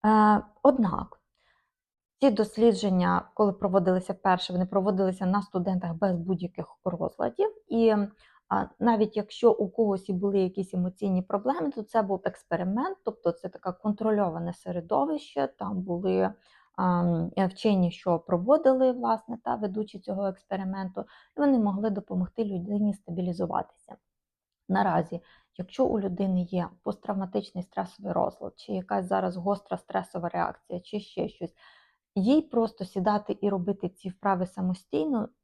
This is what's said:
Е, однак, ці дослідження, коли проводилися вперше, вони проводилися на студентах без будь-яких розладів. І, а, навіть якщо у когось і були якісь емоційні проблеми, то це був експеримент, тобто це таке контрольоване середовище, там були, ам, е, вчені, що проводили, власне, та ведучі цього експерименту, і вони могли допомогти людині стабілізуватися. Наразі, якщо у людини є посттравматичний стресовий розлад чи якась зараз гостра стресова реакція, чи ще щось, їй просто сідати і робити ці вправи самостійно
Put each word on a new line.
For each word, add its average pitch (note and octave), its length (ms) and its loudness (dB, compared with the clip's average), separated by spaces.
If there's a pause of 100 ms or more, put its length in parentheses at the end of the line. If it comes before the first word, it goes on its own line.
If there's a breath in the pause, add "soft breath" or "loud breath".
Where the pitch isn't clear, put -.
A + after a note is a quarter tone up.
Е, G#3+ 380 6 (200)
однак, A#3+ 580 2 (960)
ці C4+ 120 6
дослідження, G3 1000 2
коли G3+ 200 2
проводилися F#3 600 0
вперше, F#3 400 0
вони F#3 120 0
проводилися F#3 600 0
на G3 160 2
студентах F3+ 520 -2
без F3+ 240 0
будь-яких F3 480 -6 (180)
розладів. F3 680 -2 (180)
І, A3+ 280 4 (540 soft breath)
а, G3 160 0 (140)
навіть A3 380 2
якщо B3 340 2
у G3 180 0
когось G3+ 400 -2
і G3 40 -2
були G3 260 0
якісь F#3 340 -2
емоційні F#3 480 -2
проблеми, C4 500 -2
то A3 120 -8
це A3 180 0
був G3 220 -2
експеримент, G3 800 -2
тобто - 280 -2
це F#3 180 -8
таке - 220 -8
контрольоване G3+ 840 -2
середовище, C4 960 -2
там G3 340 -6
були, F#3 520 0 (420 soft breath)
ам, F3 640 0
е, F#3+ 100 2
вчені, F#3 440 0
що F3 280 -2
проводили, C4 720 2
власне, A#3 520 -4
та B3 120 -2
ведучі G#3 440 -6
цього G3 280 -4
експерименту, F#3+ 760 -6 (360 loud breath)
і - 20 -8
вони C#4 200 4
могли G3+ 300 0
допомогти G3 560 -4
людині G3+ 480 -2
стабілізуватися. F3+ 1000 -6 (760)
Наразі, F3 520 0 (360 soft breath)
якщо F#3 280 0
у A3 140 0
людини F#3+ 420 0
є F3 280 -2 (140)
посттравматичний G3 800 -4
стресовий F#3+ 500 -8
розлад - 420 -2
чи - 180 -10
якась F#3 320 -4
зараз F#3+ 320 -2
гостра F#3+ 400 -4
стресова F#3 520 -6
реакція, - 500 -6
чи G#3 200 -8
ще - 300 -6
щось, - 260 -12 (600 soft breath)
їй A#3+ 260 4
просто A3+ 440 -2
сідати G3+ 560 -2
і G3+ 80 2
робити G3 400 -2
ці F#3+ 200 -12
вправи F#3 360 -2
самостійно G#3+ 840 -4 (140)